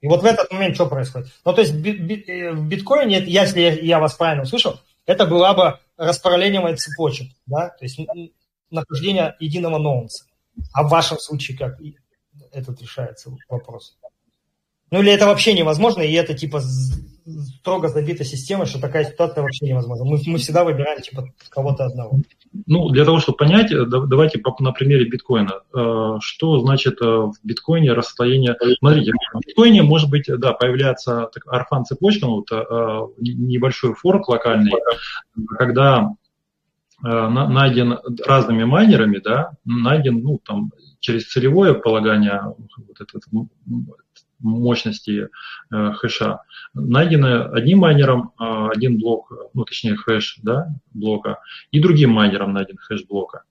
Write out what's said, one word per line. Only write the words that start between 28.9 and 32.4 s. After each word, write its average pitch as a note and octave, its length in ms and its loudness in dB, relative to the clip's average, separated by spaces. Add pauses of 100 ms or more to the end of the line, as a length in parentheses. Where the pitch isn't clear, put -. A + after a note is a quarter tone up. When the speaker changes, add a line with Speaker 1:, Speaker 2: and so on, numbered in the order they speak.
Speaker 2:
в - 140 -6
биткоине A3 340 6
может D3+ 300 4
быть, C#3+ 160 0
да, B2+ 260 0
появляется B2 800 -2
так, - 140 -18
орфан-цепочка, C#3 800 -2
ну, A#2 80 0
вот, G#2 160 -8